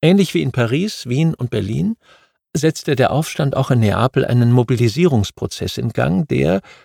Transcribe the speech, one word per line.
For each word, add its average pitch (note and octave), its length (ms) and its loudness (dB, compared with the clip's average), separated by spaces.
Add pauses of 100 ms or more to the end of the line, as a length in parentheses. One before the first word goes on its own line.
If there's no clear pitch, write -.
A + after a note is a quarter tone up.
Ähnlich F3+ 320 4
wie E3 80 0
in C#3 80 -2
Paris, B2+ 580 -2
Wien D3+ 260 0
und B2 160 -8
Berlin B2+ 460 -4 (600)
setzte D#3 400 -2
der C3 160 2
Aufstand D3 440 -2
auch C3+ 140 0
in B2 100 4
Neapel A2 440 2
einen A#2+ 260 2
Mobilisierungsprozess A#2+ 1300 0
in A#2+ 120 -4
Gang, D3 360 -2
der, D#3 360 0 (220)